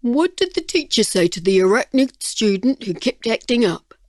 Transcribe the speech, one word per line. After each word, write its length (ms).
What 340
did 180
the 60
teacher 420
say 260
to 120
the 180
arachnid 640
student 600
who 100
kept 320
acting 380
up? 300